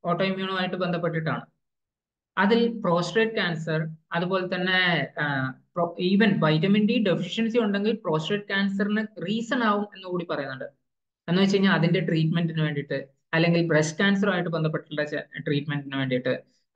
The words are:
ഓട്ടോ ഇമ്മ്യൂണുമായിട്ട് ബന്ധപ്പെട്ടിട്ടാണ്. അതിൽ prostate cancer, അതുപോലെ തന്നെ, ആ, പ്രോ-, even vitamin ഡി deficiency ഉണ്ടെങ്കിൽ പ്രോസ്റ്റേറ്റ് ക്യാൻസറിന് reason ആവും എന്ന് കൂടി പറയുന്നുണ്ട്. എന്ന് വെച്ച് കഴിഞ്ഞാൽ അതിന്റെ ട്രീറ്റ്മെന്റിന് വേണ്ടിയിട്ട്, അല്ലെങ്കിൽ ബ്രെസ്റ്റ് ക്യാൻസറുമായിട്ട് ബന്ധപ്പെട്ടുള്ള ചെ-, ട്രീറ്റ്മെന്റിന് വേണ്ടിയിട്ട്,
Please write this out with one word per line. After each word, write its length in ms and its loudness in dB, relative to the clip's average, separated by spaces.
ഓട്ടോ 200 0
ഇമ്മ്യൂണുമായിട്ട് 500 -2
ബന്ധപ്പെട്ടിട്ടാണ്. 680 -2
അതിൽ 440 2
prostate 520 0
cancer, 540 -2
അതുപോലെ 420 -2
തന്നെ, 520 2
ആ, 280 -2
പ്രോ-, 640 -2
even 260 4
vitamin 480 4
ഡി 160 2
deficiency 540 -2
ഉണ്ടെങ്കിൽ 460 0
പ്രോസ്റ്റേറ്റ് 400 -2
ക്യാൻസറിന് 640 -2
reason 360 -2
ആവും 320 0
എന്ന് 120 -16
കൂടി 220 -4
പറയുന്നുണ്ട്. 360 -6
എന്ന് 120 4
വെച്ച് 140 4
കഴിഞ്ഞാൽ 180 4
അതിന്റെ 260 4
ട്രീറ്റ്മെന്റിന് 600 0
വേണ്ടിയിട്ട്, 460 -4
അല്ലെങ്കിൽ 340 4
ബ്രെസ്റ്റ് 300 2
ക്യാൻസറുമായിട്ട് 520 2
ബന്ധപ്പെട്ടുള്ള 540 -4
ചെ-, 440 -8
ട്രീറ്റ്മെന്റിന് 480 -2
വേണ്ടിയിട്ട്, 480 -2